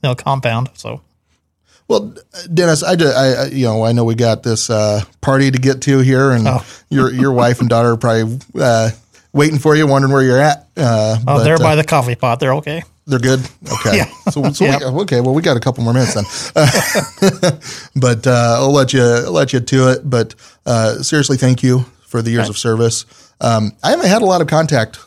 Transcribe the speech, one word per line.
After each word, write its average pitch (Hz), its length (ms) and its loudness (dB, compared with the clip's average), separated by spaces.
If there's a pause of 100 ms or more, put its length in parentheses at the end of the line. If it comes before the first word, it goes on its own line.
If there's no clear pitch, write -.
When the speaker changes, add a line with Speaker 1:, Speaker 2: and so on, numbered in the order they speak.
Speaker 1:
They'll 127 140 -2
compound. 127 580 -4
So. 113 280 -14 (840)
Speaker 2:
Well, 104 280 -2 (380)
Dennis, 165 300 2
I, 175 120 0
ju-, 165 120 2
I, 135 260 2
I, 123 140 -2
you 135 180 -2
know, 110 200 0
I 113 60 2
know 120 140 2
we 113 100 0
got 113 280 0
this, 113 260 -4
uh, 107 320 0 (200)
party 135 300 2
to 131 80 -2
get 131 240 0
to 135 160 2
here, 131 320 2
and 117 160 2
Speaker 1:
Oh. 127 180 -2 (240)
Speaker 2:
your, 131 240 2
your 131 180 0
wife 120 280 2
and 123 100 0
daughter 117 220 2
are 117 60 0
probably, 113 420 -2 (200)
uh, 113 300 2 (440)
waiting 151 260 2
for 147 160 2
you, 151 120 2
wondering 135 260 2
where 139 100 4
you're 127 180 2
at. 147 260 0 (100)
Uh, 110 440 0
Speaker 1:
Oh, 139 160 0
Speaker 2:
but, 113 60 2
Speaker 1:
they're 156 120 4
Speaker 2:
uh, 165 40 2
Speaker 1:
by 156 160 2
the 156 80 0
coffee 127 320 0
pot. 120 240 -2
They're 135 160 0
okay. 151 280 -8 (240)
Speaker 2:
They're 131 120 -4
good. 131 200 0 (400)
Okay. 107 180 0
Speaker 1:
<laughs> - 0 -
Yeah. 143 80 0 (260)
Speaker 2:
So, 139 200 -2
so - 140 -2
Speaker 1:
Yeah. 135 260 -2
Speaker 2:
we, 151 120 -2
okay. 135 180 0
Well, 127 120 0
we 156 80 0
got 160 160 0
a - 20 -2
couple 127 240 -4
more 117 100 0
minutes 127 200 0
then. 101 120 -2 (300)
<laughs> - 0 -
Uh, 180 1040 0 (360)
but, 123 320 0
uh, 120 320 2
I'll 135 120 2
let 139 220 2
you, 131 100 4
let 120 500 0
you 131 80 2
to 131 300 2
it. 131 180 -4
But, 117 260 -2 (300)
uh, 113 380 0
seriously, 143 340 0
thank 127 260 2
you 127 220 2 (220)
for 117 140 -4
the 117 100 -4
years 117 120 0
Speaker 1:
Right. 107 60 -4
Speaker 2:
of 104 80 -8
service. 113 480 -2 (360)
Um, 110 320 0 (100)
I 151 80 -2
haven't 320 160 0
had 208 140 2
a 220 40 0
lot 185 140 2
of 156 80 -2
contact 151 600 -2